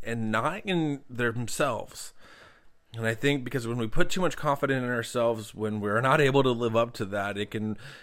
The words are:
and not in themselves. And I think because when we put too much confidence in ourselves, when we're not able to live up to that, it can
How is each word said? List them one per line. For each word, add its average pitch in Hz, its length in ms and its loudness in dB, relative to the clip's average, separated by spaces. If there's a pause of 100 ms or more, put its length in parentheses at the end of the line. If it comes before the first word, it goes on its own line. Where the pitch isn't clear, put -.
and 113 300 -2
not 139 340 0
in 160 440 0
themselves. 117 1040 -2 (800)
And 113 100 -4
I 113 80 2
think 139 300 0
because 123 240 -4
when 120 100 -4
we 117 100 -2
put 165 220 6
too 190 120 2
much 170 160 0
confidence 139 440 0
in 123 80 -2
ourselves, 117 640 -2
when 107 280 -4
we're 104 180 0
not 135 220 4
able 139 220 6
to 131 80 6
live 117 260 2
up 117 160 2
to 113 120 -4
that, 101 320 -4
it 101 140 -4
can 107 260 -4 (240)